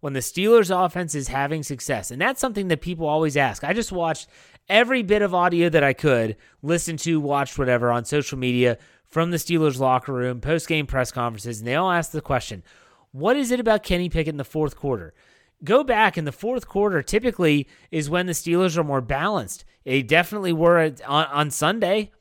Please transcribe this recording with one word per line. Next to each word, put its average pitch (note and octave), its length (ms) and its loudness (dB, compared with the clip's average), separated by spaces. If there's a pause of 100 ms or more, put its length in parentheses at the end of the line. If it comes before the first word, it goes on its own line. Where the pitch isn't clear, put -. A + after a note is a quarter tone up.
When D3 100 -6
the C3+ 80 -2
Steelers' F#3+ 640 4
offense E3+ 300 -4
is C3+ 140 -6
having C#3+ 340 -4
success, B2+ 480 -6
and B2+ 100 -6
that's B3+ 200 0
something G#3 260 -4
that D#3+ 140 0
people E3 260 -6
always D3+ 300 2
ask. C3 260 0
I D3 80 -4
just G#3+ 220 -4
watched E3 340 -4 (400)
every A#3 360 4
bit G#3 180 2
of F#3+ 120 0
audio F3 360 4
that D#3 160 4
I C3+ 80 4
could, A#2 420 2 (260)
listen D#3+ 360 -2
to, D#3+ 240 0
watched, C#3 360 -2
whatever, B2 320 2
on A#2+ 140 0
social C#3+ 340 -4
media B2 400 2 (280)
from E3+ 260 -2
the E3+ 60 -2
Steelers' D#3 420 0
locker C3 320 2
room, B2 300 -4
post-game D#3 440 -2
press C3 280 -2
conferences, A#2 460 -6
and A2+ 80 -8
they B2+ 80 -2
all F#3 160 0
ask E3+ 200 -2
the D#3 80 -6
question, A#2 440 -4 (500)
"What F#3 240 2
is B3 140 -2
it B3 100 0
about G#3+ 220 2
Kenny F3+ 260 0
Pickett D#3+ 240 -2
in D3 40 -8
the C#3 60 -6
fourth D#3 320 -4
quarter?" G#2 380 -4 (500)
Go A#3+ 220 4
back G#3+ 320 2
in D#3 80 -4
the C#3+ 80 -6
fourth A#3+ 340 -6
quarter, G3+ 340 0
typically F3 680 2 (200)
is D3+ 200 -4
when F3+ 160 0
the F3 80 -4
Steelers E3+ 420 0
are E3+ 80 0
more C#3 160 0
balanced. C#3 640 -4 (220)
They C3 160 2
definitely F3 500 0
were E3+ 280 4
at, D#3 240 0
on, D3 240 0
on D3 240 -2
Sunday. G3+ 680 0